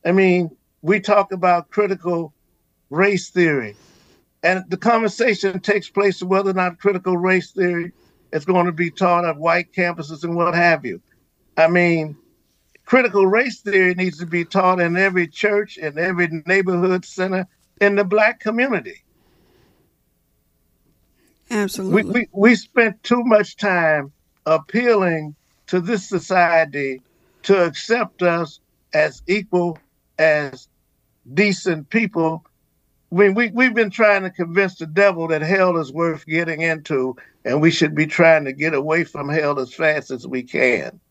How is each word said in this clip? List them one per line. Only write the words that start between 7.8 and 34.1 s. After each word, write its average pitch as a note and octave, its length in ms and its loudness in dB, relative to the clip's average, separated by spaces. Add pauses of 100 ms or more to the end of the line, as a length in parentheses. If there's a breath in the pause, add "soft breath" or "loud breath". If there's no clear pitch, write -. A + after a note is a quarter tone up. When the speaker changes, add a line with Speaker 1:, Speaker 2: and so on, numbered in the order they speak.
Speaker 1:
it's D3+ 120 -6
gonna F3+ 280 2
be E3 180 -4
taught F3 340 0
at E3 120 -4
white E3+ 360 -2
campuses E3+ 520 -6
and E3+ 100 -4
what E3+ 200 0
have E3+ 300 2
you. F#2 160 -8 (560)
I D#3+ 120 6
mean, E3+ 480 0 (680)
critical G3+ 420 2
race A3+ 340 0
theory F#3+ 340 0
needs F3 240 -4
to F3 80 -10
be E3+ 180 -4
taught F#3 360 2
in E3+ 160 0
every F#3 320 0
church, G#3 480 -2
in D3 220 -8
every F3 300 -2 (180)
neighborhood F#3 580 0
center, F#3 420 -6 (340)
in G3+ 160 2
the G3+ 80 2
Black G#3+ 360 0
community. A3 640 -4 (2500)
Speaker 2:
Absolutely. G3+ 520 -2
Speaker 1:
We, - 80 -6
we, A#3 220 -4
we A3+ 220 6
spent A3 480 -2
too A#3+ 220 0
much G#3+ 320 2
time D#3+ 560 -2 (340)
appealing E3 880 0 (320)
to F3+ 140 -2
this G3 280 -4
society E3 960 0 (420)
to F#3+ 200 4
accept G#3 580 -4
us E3+ 380 -2 (320)
as D3+ 340 0
equal, F3 520 -2 (400)
as D3+ 500 0 (680)
decent F3+ 560 0
people, E3 540 -2 (640)
we, G3 200 4
we, A3+ 180 0
we've A#3 260 0
been G#3+ 160 0
trying G3+ 320 2